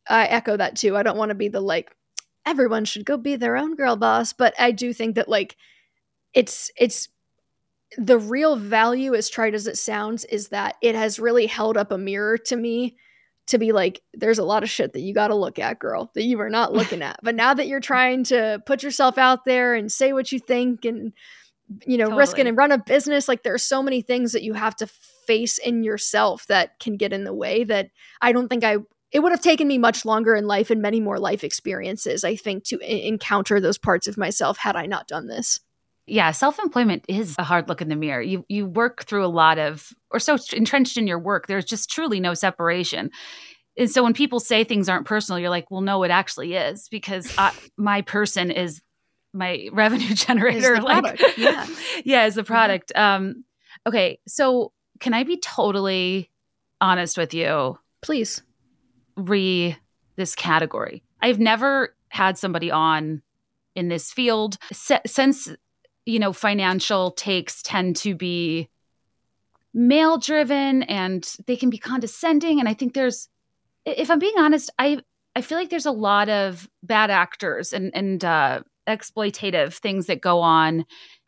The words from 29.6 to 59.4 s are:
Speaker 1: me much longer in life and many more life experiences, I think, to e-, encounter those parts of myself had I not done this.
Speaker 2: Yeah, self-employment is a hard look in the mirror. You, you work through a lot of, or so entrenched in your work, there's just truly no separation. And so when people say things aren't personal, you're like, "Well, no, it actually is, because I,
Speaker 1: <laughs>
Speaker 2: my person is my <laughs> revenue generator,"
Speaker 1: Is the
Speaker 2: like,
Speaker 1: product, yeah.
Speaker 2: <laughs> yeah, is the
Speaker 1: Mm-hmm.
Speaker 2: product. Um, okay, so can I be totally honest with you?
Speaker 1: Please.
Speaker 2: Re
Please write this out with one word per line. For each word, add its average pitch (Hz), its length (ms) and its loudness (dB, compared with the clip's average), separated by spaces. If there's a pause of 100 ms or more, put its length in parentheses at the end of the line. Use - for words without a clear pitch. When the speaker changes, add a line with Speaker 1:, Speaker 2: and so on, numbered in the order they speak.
Speaker 1:
me 277 100 2
much 226 280 2
longer 220 300 4
in 208 120 0
life 202 240 0
and 220 100 2
many 208 180 0
more 202 200 -2
life 190 260 -2
experiences, - 800 -6
I 196 100 0
think, 196 300 -8
to - 180 -6
e-, - 240 -4
encounter 202 540 0
those 196 160 2
parts 185 300 0
of 202 100 -8
myself 190 400 -2
had 202 180 -4
I 170 120 -6
not 190 200 -8
done 156 200 -8
this. - 340 -6 (460)
Speaker 2:
Yeah, 185 240 2
self-employment 247 800 0
is 190 300 -4
a 180 40 -2
hard 165 240 0
look 170 140 -6
in 160 80 -6
the 151 60 -2
mirror. 147 260 -4
You, 180 260 -4
you 202 200 -4
work 233 380 -2
through 202 200 -2
a - 20 0
lot 160 300 4
of, 151 320 -6 (220)
or 233 80 -2
so 294 180 2 (160)
entrenched 247 440 0
in 220 100 0
your 175 100 -2
work, 180 300 -4
there's 196 180 -4
just - 240 -8
truly 277 300 -2
no 175 160 -2
separation. 175 760 -2 (680)
And 240 140 0
so 254 140 2
when 233 100 4
people 254 260 0
say 226 240 2
things 202 240 0
aren't 185 200 -2
personal, 208 320 -2
you're 175 100 -2
like, 175 220 -4
"Well, 190 100 -6
no, 196 220 0
it 175 80 2
actually 175 420 -2
is, 185 360 -4
because 190 500 -8
I, 196 140 2 (120)
Speaker 1:
<laughs> - 120 -20
Speaker 2:
my 202 260 0
person 202 480 -2
is 170 320 -6 (500)
my 180 360 -6
<laughs> - 40 -14
revenue 220 400 2
generator," 240 600 4
Speaker 1:
Is 220 40 4
the 220 60 -2
Speaker 2:
like, 311 180 6
Speaker 1:
product, - 360 2
yeah. 311 280 2 (180)
Speaker 2:
<laughs> 370 200 -8
yeah, 247 220 6
is 202 80 0
the 220 80 -4
Speaker 1:
Mm-hmm. - 100 -8
Speaker 2:
product. 208 420 2
Um, 196 480 2 (440)
okay, 208 400 0
so 254 460 0 (260)
can 240 160 -2
I 240 80 0
be 339 160 -2
totally 190 920 -2 (520)
honest 180 360 2
with 165 160 -2
you? 151 460 -2 (240)
Speaker 1:
Please. 269 400 -4 (720)
Speaker 2:
Re 185 580 0 (420)